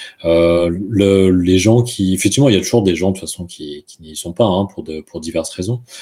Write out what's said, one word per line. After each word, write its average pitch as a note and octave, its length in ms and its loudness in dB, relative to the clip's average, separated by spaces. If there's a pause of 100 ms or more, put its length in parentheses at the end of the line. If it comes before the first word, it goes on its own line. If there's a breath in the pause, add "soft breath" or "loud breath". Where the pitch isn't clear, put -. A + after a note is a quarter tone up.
(260 loud breath)
Euh, E2+ 440 2 (200)
le, G2 420 4
les F2+ 260 4
gens A2 240 4
qui, G2 320 -2
effectivement, A#2 360 2
il G#2 60 4
y - 20 4
a F2+ 40 0
toujours A2+ 220 0
des F#2 120 2
gens F2+ 140 -2
de F#2+ 60 0
toute - 60 -14
façon F2 240 -12
qui, D2 420 -16
qui - 140 -20
n'y D#2 140 -20
sont F2 160 -12
pas, A2+ 140 0
hein, G2 200 2
pour - 180 -10
de, D#2 180 -12
pour - 180 -16
diverses D#2+ 320 -6
raisons. A2 300 -6 (200 loud breath)